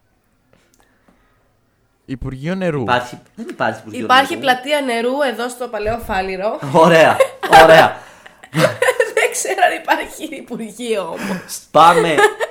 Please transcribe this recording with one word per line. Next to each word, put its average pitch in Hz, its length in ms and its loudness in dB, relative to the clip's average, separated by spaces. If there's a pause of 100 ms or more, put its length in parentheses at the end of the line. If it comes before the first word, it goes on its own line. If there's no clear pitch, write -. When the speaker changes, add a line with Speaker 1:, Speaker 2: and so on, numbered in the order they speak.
(2000)
Speaker 1:
Υπουργείο 135 500 -10
Νερού. 170 260 -4
Speaker 2:
Υπάρχει, 120 380 -2 (160)
δεν 226 140 -14
υπάρχει 113 300 -6
Υπουργείο 220 240 -12
Speaker 3:
Υπάρχει 262 260 2
Speaker 2:
Νερού. 277 120 -8
Speaker 3:
πλατεία 269 400 -2
νερού 247 400 -4 (100)
εδώ 233 180 -8
στο 247 180 -12
Παλαιό 220 300 -6
Φάληρο. 196 600 -6 (140)
Speaker 2:
Ωραία, 160 420 6 (480)
ωραία. 160 340 6 (540)
Speaker 3:
<laughs> 440 640 -2
Δεν 453 160 -2
ξέρω 381 300 -4 (100)
αν 320 100 -10
υπάρχει 311 540 -6
Υπουργείο 226 720 -8
όμως. 180 540 -10 (100)
Speaker 2:
Πάμε 165 440 4 (360)